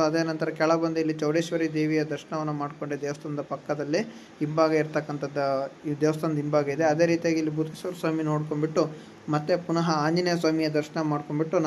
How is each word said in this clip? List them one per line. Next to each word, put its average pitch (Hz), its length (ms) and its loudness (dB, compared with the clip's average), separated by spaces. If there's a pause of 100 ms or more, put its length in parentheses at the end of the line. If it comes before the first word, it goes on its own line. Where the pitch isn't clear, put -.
ಅದೇ 160 240 2
ನಂತರ 160 200 -2 (100)
ಕೆಳ 160 120 4 (120)
ಬಂದು 160 180 0
ಇಲ್ಲಿ 156 200 0
ಚೌಡೇಶ್ವರಿ 165 540 0
ದೇವಿಯ 156 280 2 (100)
ದರ್ಶನವನ್ನು 151 480 -4
ಮಾಡ್ಕೊಂಡೆ. 143 420 -6
ದೇವಸ್ಥಾನದ 147 480 -6
ಪಕ್ಕದಲ್ಲೇ 147 500 -2 (380)
ಹಿಂಭಾಗ 156 320 4 (100)
ಇರ್ತಕ್ಕಂಥದ್ದು, 147 640 -4 (440)
ಈ 147 40 -2 (100)
ದೇವಸ್ಥಾನದ 156 400 2
ಹಿಂಭಾಗ 147 320 2
ಇದೆ. 160 180 2
ಅದೇ 165 180 6
ರೀತಿಯಾಗಿ 165 300 2
ಇಲ್ಲಿ 151 180 -2
ಭೂತೇಶ್ವರ 156 420 -4
ಸ್ವಾಮಿ 160 300 0
ನೋಡ್ಕೊಂಡ್ಬಿಟ್ಟು 151 540 0 (500)
ಮತ್ತೆ 151 200 0 (120)
ಪುನಃ 170 220 2 (160)
ಆಂಜನೇಯ 175 380 2
ಸ್ವಾಮಿಯ 160 260 2 (100)
ದರ್ಶನ 156 220 -4 (120)
ಮಾಡ್ಕೊಂಡ್ಬಿಟ್ಟು 151 540 -2